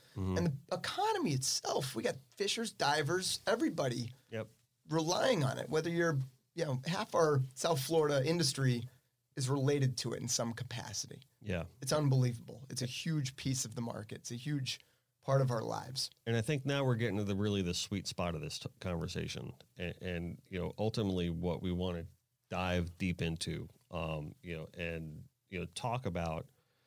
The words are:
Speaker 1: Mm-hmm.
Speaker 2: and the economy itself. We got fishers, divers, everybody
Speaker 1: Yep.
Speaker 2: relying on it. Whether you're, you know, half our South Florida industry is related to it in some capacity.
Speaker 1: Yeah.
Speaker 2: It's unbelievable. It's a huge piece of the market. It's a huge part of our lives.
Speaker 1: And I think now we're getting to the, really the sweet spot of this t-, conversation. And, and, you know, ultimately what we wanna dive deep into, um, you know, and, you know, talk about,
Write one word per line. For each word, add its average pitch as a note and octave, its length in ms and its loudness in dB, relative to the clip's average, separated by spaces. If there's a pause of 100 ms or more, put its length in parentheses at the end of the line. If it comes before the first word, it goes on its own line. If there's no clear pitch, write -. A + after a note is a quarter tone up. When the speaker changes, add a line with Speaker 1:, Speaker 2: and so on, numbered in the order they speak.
(160)
Speaker 1:
Mm-hmm. F#2 220 0
Speaker 2:
and F3 80 4
the D#3+ 300 -2
economy F#4 560 0
itself. - 640 0
We A2+ 80 -2
got - 100 4 (220)
fishers, G#3+ 340 0
divers, D#3 800 2
everybody D#3+ 640 2 (180)
Speaker 1:
Yep. A2 160 -6 (420)
Speaker 2:
relying E3 540 4
on A#2+ 160 2
it. - 100 -4
Whether D#3+ 220 0
you're, E3 300 4 (340)
you E3+ 100 -2
know, C3 220 -2
half F#3+ 300 -2
our D3+ 260 6 (140)
South E3 240 2
Florida D3 440 4
industry C3+ 640 2 (460)
is B2+ 160 -2
related C#3 480 4
to A#2 140 -2
it - 100 -4
in A#2+ 60 -4
some A#2 240 0
capacity. - 680 -8 (220)
Speaker 1:
Yeah. F2+ 220 -2 (180)
Speaker 2:
It's C#3 100 -2
unbelievable. C3 800 2
It's B2+ 120 -6
a B2 40 -2
huge D3+ 480 -4
piece C3 300 -2
of A2 100 -10
the A#2+ 60 -6
market. A2 380 -6
It's - 120 -12
a A#2+ 60 -8
huge C3+ 420 -4 (460)
part C3+ 160 4
of C3 100 2
our A2+ 140 0
lives. A2+ 460 -4 (180)
Speaker 1:
And A#2 80 4
I A2+ 60 4
think C#3+ 220 0
now C#3 200 2
we're B2+ 100 6
getting A2 220 0
to G#2 80 2
the, G2+ 100 0
really G2+ 280 2
the F2 120 2
sweet - 320 -2
spot E2+ 300 -2
of D2+ 40 -4
this D2+ 200 -8
t-, - 80 -8 (100)
conversation. E2+ 760 -4 (240)
And, F2 240 -6
and, F2 380 -4 (100)
you F#2 120 -4
know, F2 180 -4
ultimately G2 500 0
what E2+ 320 -2
we F2+ 120 -2
wanna F2 320 -2 (480)
dive F2+ 460 0
deep F2 220 0
into, E2 480 -4 (220)
um, D#2+ 540 -4
you F2 120 -8
know, D#2 120 -10 (100)
and, E2 460 -6 (260)
you F#2 80 -6
know, E2+ 160 -4
talk B2 320 -4
about, E2+ 400 -2 (400)